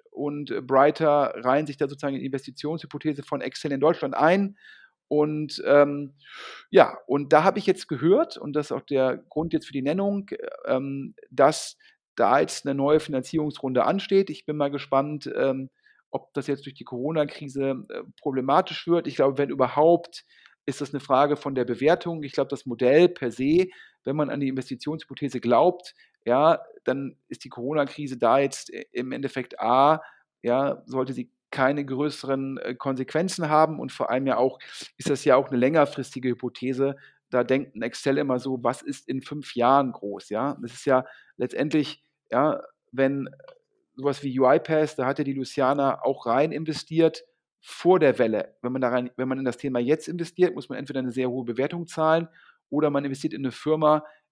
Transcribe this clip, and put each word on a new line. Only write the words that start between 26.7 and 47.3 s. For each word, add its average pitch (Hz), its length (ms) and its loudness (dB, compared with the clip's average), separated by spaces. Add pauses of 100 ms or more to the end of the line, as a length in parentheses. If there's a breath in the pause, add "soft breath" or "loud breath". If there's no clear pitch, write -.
dann 135 320 -4 (100)
ist - 160 -14
die 139 60 -16
Corona-Krise 139 680 -4
da 120 220 4
jetzt - 340 -2
i-, - 200 -12
im 127 180 -6
Endeffekt 135 500 -8
A, 135 400 4 (400 loud breath)
ja, 135 460 -2
sollte 131 260 -4
sie 123 200 -10 (180)
keine 143 340 0
größeren, 135 760 -6
äh, - 180 -8
Konsequenzen 151 720 -4
haben 156 320 2
und 135 100 -8
vor - 180 -4
allem 135 200 -2
ja 123 80 0
auch, 127 240 0 (380 loud breath)
ist - 120 -4
das 139 140 -2
ja 139 100 6
auch 131 140 4
eine 123 100 -2
längerfristige 135 680 0
Hypothese. 127 680 -4 (360 soft breath)
Da 123 120 4
denkt 131 320 -2
ein 113 80 -10
Excel 135 360 -2
immer 135 200 0
so, 131 240 -6
was 123 200 -2
ist - 260 -12
in 135 120 -6
fünf - 360 -12
Jahren 127 340 4
groß, 101 380 -10
ja? 123 340 -4
Das 120 120 -12
ist - 100 -16
ja 131 200 4 (320 loud breath)
letztendlich, 143 680 -2 (260)
ja, 139 320 0 (300)
wenn 135 360 -2 (680)
sowas 139 260 -4
wie 131 160 -4
U-I-Pass, 147 560 4
da 127 120 -2
hatte 139 180 -2
die 135 100 -4
Luciana 139 680 0
auch 135 220 -2
rein 135 260 2
investiert 160 720 0 (360)